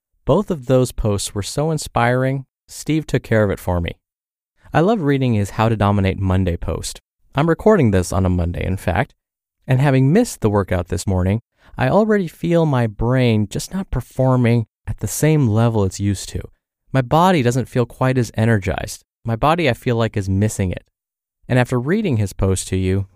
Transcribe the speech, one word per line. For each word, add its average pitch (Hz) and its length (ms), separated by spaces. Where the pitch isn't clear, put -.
Both 180 260
of 139 160
those 127 260
posts - 400
were 104 100
so 147 280
inspiring, 131 720
Steve 151 400
took 131 160
care 110 220
of 101 60
it 78 100
for 90 200
me. - 180
I 147 80
love 202 200
reading 135 340
his 101 160
How 110 180
to 113 80
Dominate 101 420
Monday 92 380
post. - 440
I'm 147 140
recording 160 440
this 92 200
on 92 140
a 90 40
Monday, 85 340
in 92 120
fact, 92 380
and 131 140
having 135 320
missed 233 280
the 107 100
workout 92 380
this - 180
morning, 95 340
I 127 120
already 208 380
feel 165 400
my 127 220
brain 113 600
just - 240
not 190 180
performing 123 760
at - 120
the - 80
same 147 420
level 113 360
it's 92 160
used 101 300
to. - 120
My 135 100
body 160 400
doesn't 120 260
feel 123 180
quite 131 320
as 117 160
energized. 110 680
My 117 120
body, 156 320
I 120 40
feel 117 240
like, 113 200
is 98 120
missing 98 440
it. - 160
And 127 120
after 123 200
reading 160 380
his 104 160
post 95 360
to 95 80
you, 95 400